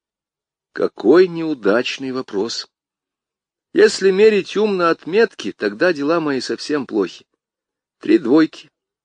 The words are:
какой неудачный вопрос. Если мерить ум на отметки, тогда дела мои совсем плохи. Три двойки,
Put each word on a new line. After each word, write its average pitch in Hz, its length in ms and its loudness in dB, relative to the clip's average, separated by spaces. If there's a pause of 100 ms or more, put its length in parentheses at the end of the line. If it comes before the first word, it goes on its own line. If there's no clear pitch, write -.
(720)
какой 151 560 2
неудачный 131 840 -4
вопрос. 117 560 -8 (1040)
Если 196 380 4
мерить 202 460 2
ум 208 200 0
на 175 140 0
отметки, 170 640 -2
тогда 113 400 -2
дела 151 280 -2
мои 143 200 -4
совсем 120 460 -6
плохи. 98 400 -4 (720)
Три 107 200 2
двойки, 156 520 0 (340)